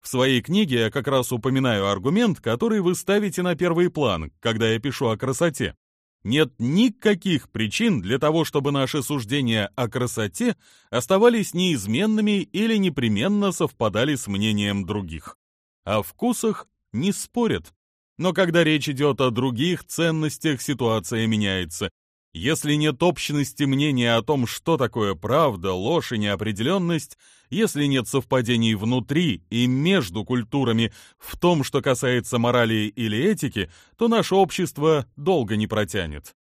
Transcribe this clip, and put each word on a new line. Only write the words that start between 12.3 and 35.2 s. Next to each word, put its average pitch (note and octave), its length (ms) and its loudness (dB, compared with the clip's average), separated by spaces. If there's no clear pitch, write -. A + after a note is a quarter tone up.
или A3 340 0
непременно F3+ 760 2
совпадали C3 640 0
с A#2 140 -8
мнением G#2 580 0
других. F2 500 -8
О G2+ 180 0
вкусах - 680 -4
не F3 200 0
спорят. F3+ 640 -4
Но F3 140 0
когда F3 300 4
речь D#3 260 2
идёт C#3 320 0
о B2+ 100 4
других C3 540 0
ценностях, D#3 760 -2
ситуация A2+ 640 -2
меняется. G2 640 -2
Если D3 400 -2
нет D3+ 280 0
общности D3 600 -2
мнения C3+ 500 2
о A#2 80 2
том, C3+ 240 0
что E3 320 -2
такое G#2+ 360 0
правда, G#2 600 0
ложь B2+ 380 -2
и A2+ 60 -2
неопределённость, A2 1000 -2
если F3 340 0
нет C3+ 240 2
совпадений A#2+ 640 2
внутри B2 800 -2
и A#2 160 0
между B2+ 580 0
культурами A#2 680 0
в - 180 -16
том, F3 260 2
что C3 200 -2
касается B2+ 560 0
морали A#2 580 2
или A2 220 -2
этики, D3 520 -2
то A#3 100 2
наше G#3+ 260 2
общество D#3+ 720 0
долго C#3+ 400 0